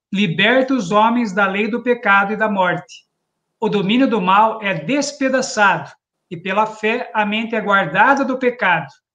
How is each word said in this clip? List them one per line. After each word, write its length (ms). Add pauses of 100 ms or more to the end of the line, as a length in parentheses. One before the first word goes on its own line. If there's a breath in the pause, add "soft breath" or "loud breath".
(120)
liberta 640
os 160
homens 420
da 140
lei 220
do 140
pecado 500
e 40
da 120
morte. 560 (540)
O 100
domínio 400
do 120
mal 420
é 120
despedaçado, 1160 (400)
e 60
pela 300
fé 460
a 140
mente 300
é 40
guardada 640
do 140
pecado. 500 (260)